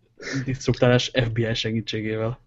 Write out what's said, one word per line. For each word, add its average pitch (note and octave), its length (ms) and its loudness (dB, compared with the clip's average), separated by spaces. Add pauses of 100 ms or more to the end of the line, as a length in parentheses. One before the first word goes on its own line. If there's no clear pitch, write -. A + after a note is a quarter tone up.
(460)
Disztributálás B2 680 2
F A#2+ 160 2
B A2+ 80 -4
I A2+ 160 0
segítségével. A2 920 -4